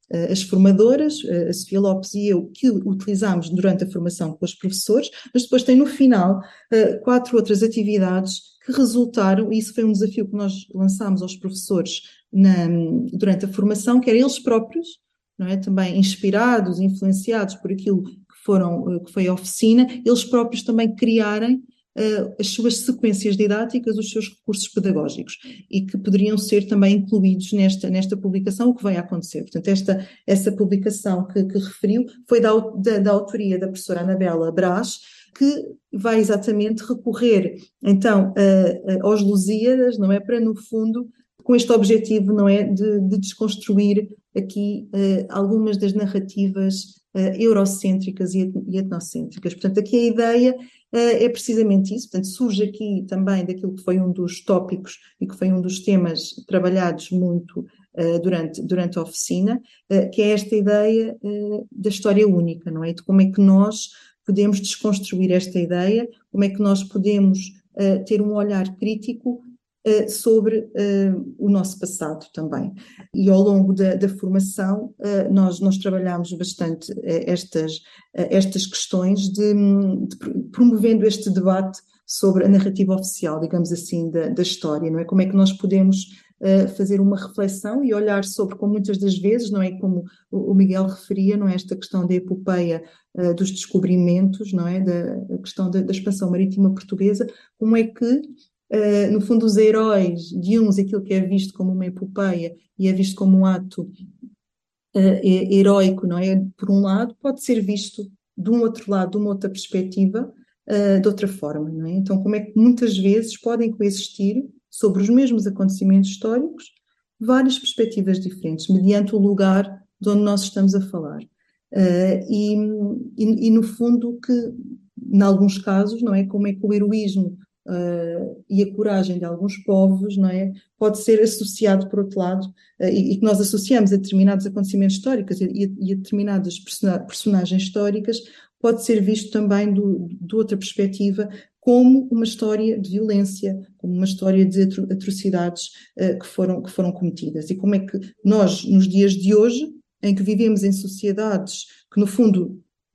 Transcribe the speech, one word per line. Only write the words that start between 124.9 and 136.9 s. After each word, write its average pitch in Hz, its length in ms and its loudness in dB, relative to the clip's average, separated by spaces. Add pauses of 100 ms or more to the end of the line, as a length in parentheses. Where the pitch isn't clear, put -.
em 196 100 6
alguns 196 340 4
casos, 208 460 -2
não 220 100 0
é? 196 140 0
Como 202 220 -2
é 196 40 -2
que 202 140 -6
o 208 80 0
heroísmo, 202 640 -2 (300)
eh, 175 640 -6 (160)
e 196 120 2
a 196 120 -4
coragem 190 440 -2
de 180 60 -6
alguns 175 400 -6
povos, 190 520 2
não 190 120 2
é? 190 240 -4 (260)
Pode 214 200 0
ser 220 240 4
associado, 202 680 0
por 202 120 -4
outro 196 180 -6
lado, 190 280 -2 (320)
eh, 185 140 0
e, 202 200 0
e 196 40 0
que 196 80 -2
nós 202 160 2
associamos 202 520 2
a 196 40 4
determinados 196 480 2
acontecimentos 196 520 -2
históricos 196 440 -4
e, 190 40 -2
e, 196 360 -4
e 190 120 -4
a 196 40 -2
determinadas 190 640 -4
persona-, 185 400 -4